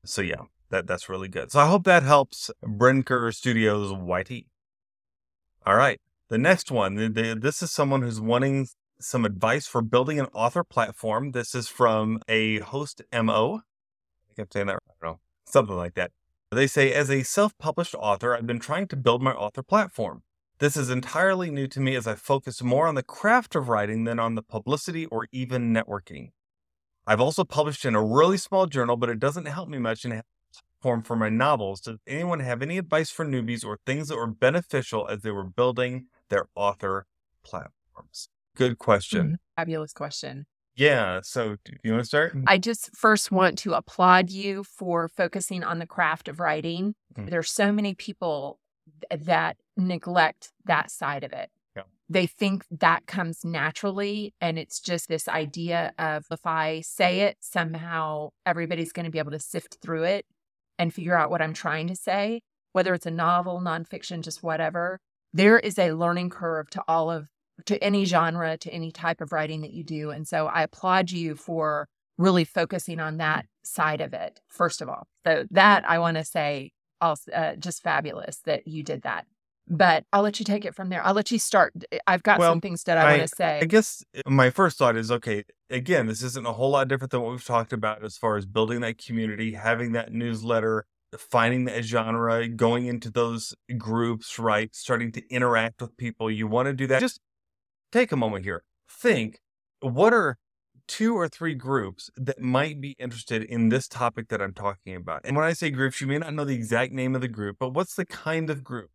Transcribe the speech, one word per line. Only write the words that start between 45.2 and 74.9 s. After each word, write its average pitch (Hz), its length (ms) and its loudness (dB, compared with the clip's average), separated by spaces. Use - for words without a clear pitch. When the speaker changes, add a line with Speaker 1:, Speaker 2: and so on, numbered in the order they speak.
Speaker 2:
on 165 160 -2
the 165 80 -8
craft 165 420 -2
of 151 120 -10
writing. 170 540 -2
Speaker 1:
Mm. 101 120 -8
Speaker 2:
There's 165 200 -2
so 202 200 2
many 208 240 0
people 151 640 -6
th-, 151 140 -6
that 160 340 0
neglect 175 760 0
that 156 260 0
side 143 320 -6
of 135 120 -10
it. - 160 -10
Speaker 1:
Yeah. 98 60 -12
Speaker 2:
They 180 180 2
think 196 440 -2
that 165 360 2
comes 170 380 -6
naturally, 202 960 -4
and 165 180 -2
it's - 220 -10
just 175 280 -4
this 160 200 -4
idea 170 680 -2
of, 156 320 -4
"If 165 160 -8
I 160 340 -2
say 180 400 0
it, 202 200 2
somehow 160 880 -4
everybody's 165 460 -2
gonna 170 180 -6
be 156 80 -4
able 147 140 -4
to 151 80 -8
sift - 420 -10
through 160 220 -2
it 190 200 0
and 165 160 0
figure 175 240 0
out 156 120 2
what 165 120 0
I'm 156 120 -2
trying 156 340 -4
to 185 80 -6
say," 208 440 -2
whether 185 220 4
it's 175 120 -4
a 170 40 -4
novel, 175 500 0
nonfiction, 170 600 -6
just 165 200 -12
whatever. 170 560 -2
There 202 240 8
is 214 200 0
a 175 140 4
learning 175 380 0
curve 160 400 -6
to - 180 -10
all 165 220 2
of, 156 180 -6
to - 180 0
any 196 220 2
genre, 165 540 0
to - 120 -12
any 165 220 -8
type 170 300 -2
of 151 100 -8
writing 156 300 -4
that 151 100 -12
you 165 100 -12
do. 151 280 -8
And 151 180 -10
so 156 180 -2
I 160 160 0
applaud 185 480 0
you 165 240 -4
for 156 540 -4
really 180 260 6
focusing 165 560 -4
on 156 160 -4
that 156 300 0
side 151 400 -2
of 147 100 -6
it, - 340 -10
first - 360 -2
of 135 80 -8